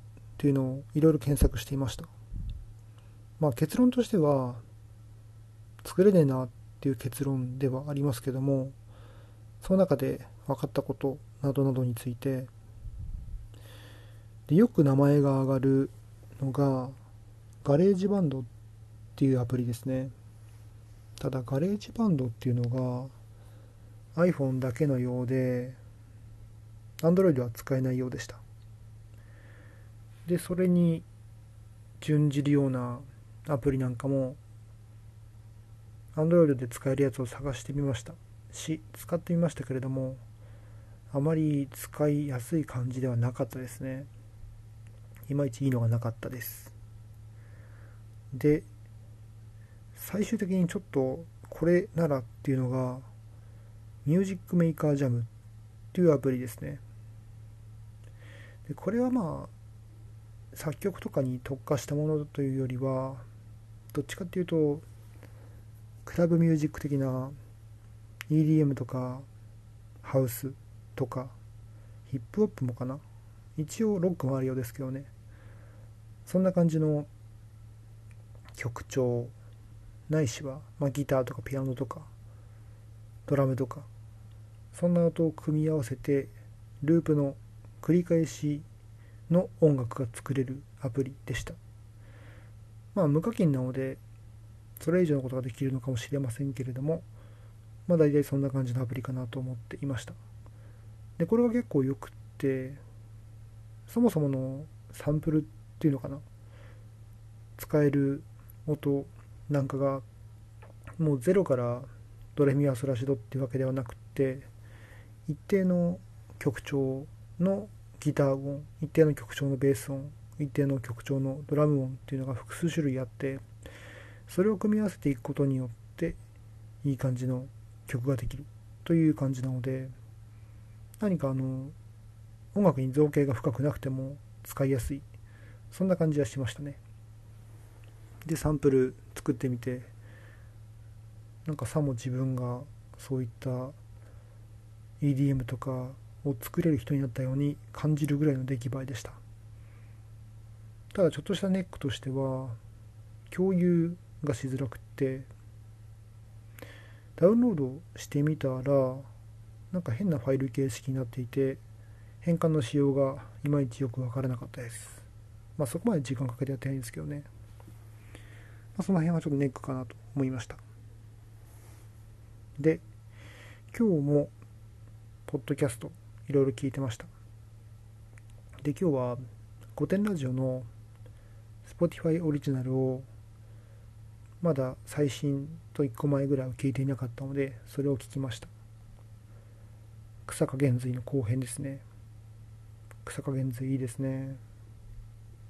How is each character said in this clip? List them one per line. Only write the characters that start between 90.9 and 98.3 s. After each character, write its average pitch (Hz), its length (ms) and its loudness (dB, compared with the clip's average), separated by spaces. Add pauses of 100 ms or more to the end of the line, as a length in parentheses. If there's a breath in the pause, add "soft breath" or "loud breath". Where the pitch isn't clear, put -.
リ 131 100 -6 (120)
で 127 80 -4
し - 100 -4
た。 - 100 -10 (1400 loud breath)
ま 196 100 4
あ、 151 40 6
無 147 140 6
課 226 100 0
金 175 200 4
な 131 100 2
の 127 100 -2
で、 131 260 -4 (800)
そ 165 120 0
れ 180 120 6
以 - 20 6
上 151 100 4
の 135 60 2
こ 127 80 -4
と 131 80 -4
が 131 40 0
で 120 100 -6
き 139 140 -6
る 131 80 2
の 131 60 -2
か 120 100 -4
も 127 80 0
し - 140 -8
れ 139 80 0
ま 135 100 0
せ 127 140 -4
ん 139 100 -2
け 123 100 -6
れ 127 100 -6
ど 127 80 -6
も、 160 200 0 (880 loud breath)
ま 175 80 6
あ、 - 20 8
大 151 140 8
体 143 120 6
そ - 120 0